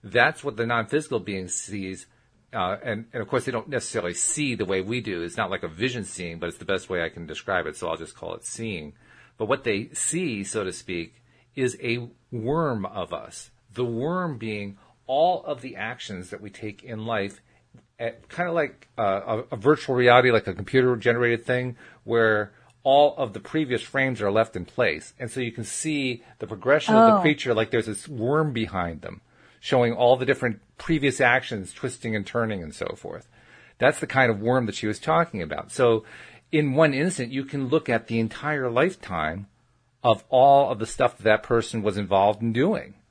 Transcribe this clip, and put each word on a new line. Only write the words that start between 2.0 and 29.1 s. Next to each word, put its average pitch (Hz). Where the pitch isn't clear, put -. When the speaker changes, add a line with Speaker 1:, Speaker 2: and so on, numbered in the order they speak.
Speaker 1:
Uh, 98
and, 113
and 120
of 98
course, 123
they 131
don't 113
necessarily 107
see 135
the 104
way 95
we 113
do. 92
It's 85
not 104
like 92
a 92
vision 107
seeing, 85
but 85
it's -
the 82
best 92
way 87
I 82
can 85
describe 82
it, 76
so 90
I'll 82
just 80
call 82
it 80
seeing. 90
But 110
what 131
they 110
see, 147
so 104
to 92
speak, 85
is 127
a 120
worm 123
of 92
us, -
the 123
worm 147
being 104
all 156
of 139
the 120
actions 101
that 98
we 104
take 104
in 110
life, 101
at, -
kinda 170
like, 165
uh, 104
a, 143
a -
virtual 135
reality, 123
like 113
a 95
computer-generated 117
thing, 127
where 110
all 143
of 120
the 104
previous 139
frames 131
are 101
left 110
in 87
place. 82
And 120
so -
you 120
can 117
see 135
the -
progression 143
of 226
the 208
Speaker 2:
Oh. -
Speaker 1:
creature, 147
like 110
there's 113
this 107
worm 147
behind 90
them, -